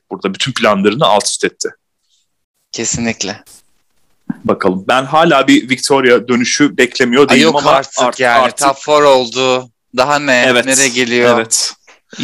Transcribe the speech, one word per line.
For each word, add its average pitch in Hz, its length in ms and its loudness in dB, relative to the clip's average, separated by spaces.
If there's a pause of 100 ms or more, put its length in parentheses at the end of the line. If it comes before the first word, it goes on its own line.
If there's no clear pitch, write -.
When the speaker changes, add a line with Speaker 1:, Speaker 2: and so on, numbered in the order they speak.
(120)
Speaker 1:
burada. 95 220 -6
Bütün 131 180 -6
planlarını 107 540 0
alt 101 220 2
üst - 180 -6
etti. - 240 -6 (1000)
Speaker 2:
Kesinlikle. 113 720 -6 (1000)
Speaker 1:
Bakalım. 95 440 -2
Ben 131 180 0
hala 147 420 2
bir 131 220 2
Victoria 127 580 2
dönüşü 123 500 -2
beklemiyor 127 520 2
Speaker 2:
Ay, 123 60 2
Speaker 1:
değilim 151 120 4
Speaker 2:
yok 147 140 0
Speaker 1:
ama 147 100 2
Speaker 2:
artık 139 300 -2
Speaker 1:
art-, 123 180 -2
Speaker 2:
yani. 120 220 2
Speaker 1:
artık 123 260 -2
Speaker 2:
Top 135 100 -2
four 151 260 2
oldu. 127 680 0 (280)
Daha 143 220 0
ne? 127 280 0
Speaker 1:
Evet, 120 180 2
Speaker 2:
Nereye 135 240 0
geliyor? 120 500 2
Speaker 1:
evet. - 340 -4 (460)
Speaker 2:
Bu - 40 -6